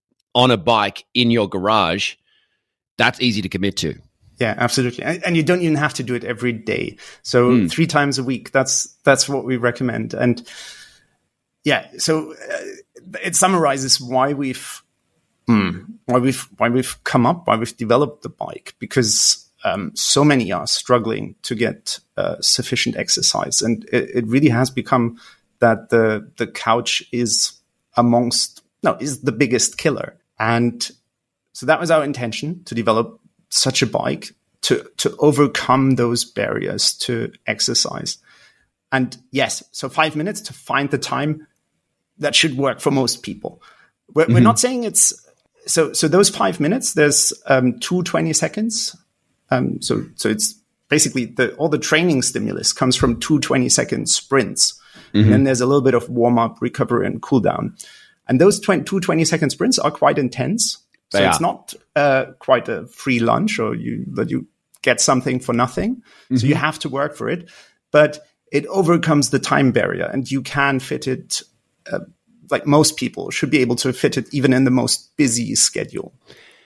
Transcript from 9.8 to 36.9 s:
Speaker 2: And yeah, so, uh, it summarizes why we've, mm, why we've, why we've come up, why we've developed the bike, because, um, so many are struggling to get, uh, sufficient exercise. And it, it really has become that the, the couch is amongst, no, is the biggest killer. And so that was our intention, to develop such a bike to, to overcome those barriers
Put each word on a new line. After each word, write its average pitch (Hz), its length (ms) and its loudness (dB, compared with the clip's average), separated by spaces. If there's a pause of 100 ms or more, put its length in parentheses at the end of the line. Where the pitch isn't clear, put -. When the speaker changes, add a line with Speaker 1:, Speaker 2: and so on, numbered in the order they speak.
Speaker 2:
And 120 340 0 (1160)
yeah, 127 220 0 (100)
so, 160 380 -2
uh, - 880 -14
it 185 120 -4
summarizes 151 640 2
why 127 360 0
we've, 135 480 -8 (640)
mm, 95 380 0 (180)
why 123 140 2
we've, 131 280 0 (120)
why 110 100 2
we've 123 360 -2
come 123 200 2
up, 165 240 0
why 117 80 4
we've 113 220 -6
developed 120 440 0
the - 60 -10
bike, - 500 -14
because, - 720 0 (160)
um, 95 300 -4
so - 300 2
many 127 280 2
are 85 140 -4
struggling 110 800 -2
to - 100 -6
get, - 460 -6 (180)
uh, - 240 -4
sufficient - 540 -2
exercise. - 640 -2
And 110 240 -2
it, - 280 -2
it 120 120 -2
really 135 240 4
has 123 200 0
become 117 480 -2 (440)
that 113 280 4
the, 110 460 2
the 117 100 -4
couch - 560 -2 (100)
is 120 400 -2 (440)
amongst, 120 640 0 (200)
no, - 180 0
is 135 220 -8
the 127 100 0
biggest 117 460 -2
killer. - 400 -4 (200)
And 117 520 0 (640)
so - 140 -14
that 156 140 4
was 170 100 -2
our 156 120 4
intention, 139 600 -6
to - 100 -12
develop 113 460 0 (280)
such - 320 0
a 127 60 2
bike - 480 -4 (280)
to, - 220 0 (120)
to - 220 -4
overcome 135 760 4
those 120 300 0
barriers 101 680 -2 (120)